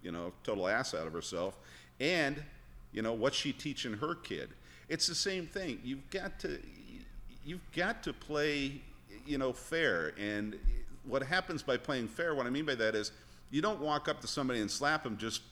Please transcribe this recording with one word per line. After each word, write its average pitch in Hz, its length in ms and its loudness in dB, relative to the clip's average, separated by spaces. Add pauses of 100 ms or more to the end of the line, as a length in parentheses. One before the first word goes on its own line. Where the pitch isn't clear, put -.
you 90 100 -6
know, 87 200 -4 (100)
total 98 240 2
ass 113 280 4
out 80 120 0
of 80 60 -6
herself. 87 440 -2 (440)
And, 147 420 2 (500)
you 110 100 -2
know, 113 100 2
what's 117 240 4
she 143 160 0
teaching 135 420 -4
her 151 200 0
kid? 82 340 -6 (400)
It's 160 180 2
the 170 80 0
same 185 320 0
thing. 165 380 -4
You've 135 260 -4
got 190 300 -4
to, - 180 -2 (840)
you've 170 160 -6 (140)
got 190 300 0
to 151 80 -2
play, 147 680 0 (460)
you 143 120 2
know, 131 140 4
fair. 104 680 2
And 104 380 0 (480)
what 135 180 2
happens 170 400 0
by 127 140 4
playing 120 320 0
fair, 165 260 0
what 131 120 2
I 120 40 2
mean 143 160 2
by 139 100 4
that 110 180 4
is 104 180 0 (380)
you 147 120 4
don't 202 180 4
walk 147 280 2
up 147 120 0
to 117 60 -10
somebody 127 340 2
and 101 100 4
slap 151 360 4
'em 110 100 -2
just 110 360 -2